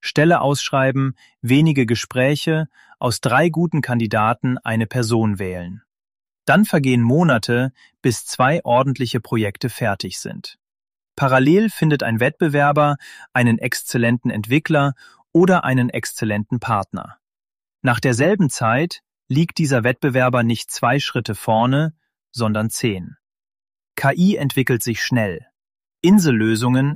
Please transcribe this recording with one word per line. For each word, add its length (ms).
Stelle 400
ausschreiben, 760
wenige 440
Gespräche, 840
aus 200
drei 280
guten 320
Kandidaten 800
eine 280
Person 540
wählen. 420
Dann 200
vergehen 380
Monate, 680
bis 220
zwei 400
ordentliche 560
Projekte 480
fertig 520
sind. 380
Parallel 540
findet 340
ein 160
Wettbewerber 760
einen 260
exzellenten 720
Entwickler 640
oder 320
einen 260
exzellenten 680
Partner. 580
Nach 160
derselben 500
Zeit 520
liegt 320
dieser 240
Wettbewerber 640
nicht 260
zwei 300
Schritte 340
vorne, 600
sondern 400
zehn. 460
K 160
I 240
entwickelt 480
sich 180
schnell. 440
Insellösungen 960